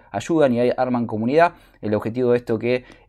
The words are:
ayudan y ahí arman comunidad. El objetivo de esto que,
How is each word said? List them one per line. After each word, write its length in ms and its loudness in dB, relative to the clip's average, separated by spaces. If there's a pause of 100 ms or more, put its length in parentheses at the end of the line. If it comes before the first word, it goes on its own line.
ayudan 440 0
y 60 0
ahí 160 2
arman 300 -2
comunidad. 480 0 (260)
El 140 -4
objetivo 380 0
de 60 4
esto 200 -4
que, 280 -2 (240)